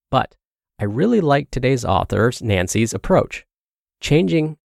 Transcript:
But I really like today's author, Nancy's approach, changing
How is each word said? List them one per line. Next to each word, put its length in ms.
But 240
I 60
really 360
like 300
today's 340
author, 460
Nancy's 540
approach, 500
changing 580